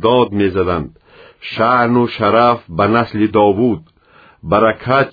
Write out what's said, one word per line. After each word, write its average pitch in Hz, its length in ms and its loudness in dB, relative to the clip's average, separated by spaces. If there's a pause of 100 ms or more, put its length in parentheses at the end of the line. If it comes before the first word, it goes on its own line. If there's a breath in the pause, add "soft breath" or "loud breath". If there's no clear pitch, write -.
дод 117 320 2
мезаданд: 90 580 -2 (500 soft breath)
«Шаъну 120 680 0
шараф 113 600 0
ба 82 200 -2
насли 110 400 0
Довуд! 104 540 2 (600 soft breath)
Баракат 110 720 0